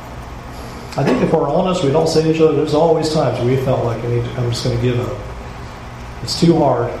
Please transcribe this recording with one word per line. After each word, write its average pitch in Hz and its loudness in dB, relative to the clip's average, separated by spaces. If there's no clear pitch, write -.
I 139 0
think 220 2
if 175 2
we're 147 4
honest, 175 0
we 135 4
don't 160 4
say 160 4
to 160 2
each 160 2
other, 156 6
there's 151 2
always 160 2
times 127 0
we 123 2
felt 127 0
like, 117 -2
"I 120 -4
need 120 0
to, - -6
I'm 120 0
just - -4
gonna 120 0
give 120 0
up. - -4
It's - -6
too 165 6
hard. 123 2